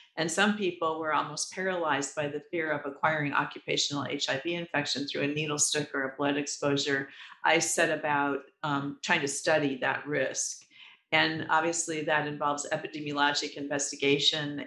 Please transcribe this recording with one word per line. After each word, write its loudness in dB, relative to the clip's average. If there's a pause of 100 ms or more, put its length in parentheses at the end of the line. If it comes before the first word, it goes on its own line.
(160)
and 0
some 2
people 0
were -2
almost -2
paralyzed -2
by -2
the -6
fear -2
of -2
acquiring 0
occupational 0
H -2
I 0
V -2
infection -2
through -2
a 2
needle -2
stick 2
or 0
a -6
blood 2
exposure, 0 (340)
I 6
set 2
about, 2 (240)
um, -2
trying 2
to 0
study 2
that 0
risk. -2 (480)
And 2
obviously 0
that 2
involves -2
epidemiologic 0
investigation. 0